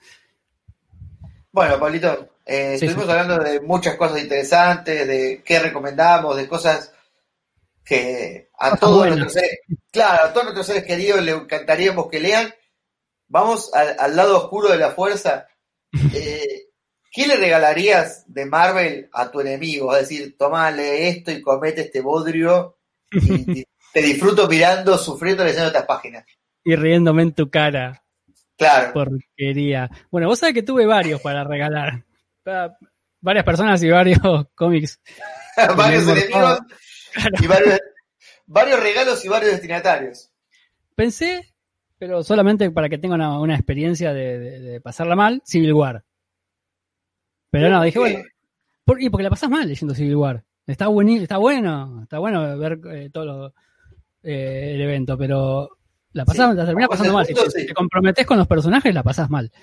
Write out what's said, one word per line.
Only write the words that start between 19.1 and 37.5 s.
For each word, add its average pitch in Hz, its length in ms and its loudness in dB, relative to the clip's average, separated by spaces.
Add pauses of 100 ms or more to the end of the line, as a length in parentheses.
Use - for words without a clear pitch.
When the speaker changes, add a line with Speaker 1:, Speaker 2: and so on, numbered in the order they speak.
Speaker 1:
a 123 180 -4
tu 143 100 -6
enemigo? 139 540 -4
Es 139 140 2
decir, 147 280 -12
tomá, 156 360 0
lee 147 360 -2
esto 175 220 -6
y 143 100 -8
comete 151 420 -2
este - 180 -6
bodrio 165 800 0 (340)
y 185 320 2
Speaker 2:
<laughs> 180 100 -4
Speaker 1:
te, 131 140 -10 (240)
te 156 100 2
disfruto 170 460 2
mirando, 180 500 4
sufriendo, 175 460 -2
leyendo 160 240 0
estas 151 180 -2
páginas. 120 380 -6 (400)
Speaker 2:
Y 165 100 2
riéndome 160 480 4
en 170 100 2
tu 147 160 -2
cara. 139 540 -2 (540)
Speaker 1:
Claro. 135 360 4
Speaker 2:
Porquería. 139 960 -4 (220)
Bueno, 170 160 0
vos 233 140 2
sabés 320 140 0
que 233 100 -2
tuve 254 220 2
varios 175 340 2
para 143 240 -6
regalar. 143 600 -6 (440)
Va-, 180 280 -6 (440)
varias 190 240 0
personas 185 400 2
y 165 60 4
varios 180 280 6 (320)
<laughs> - 60 -20
cómics. 165 440 -2 (560)
Speaker 1:
<laughs> 185 200 4
Varios 165 280 4
Speaker 2:
Que - 20 0
me 175 60 6
han 190 60 4
Speaker 1:
enemigos 196 160 0
Speaker 2:
marcado. - 320 2 (720)
Speaker 1:
y 170 60 2
varios, 196 340 4 (640)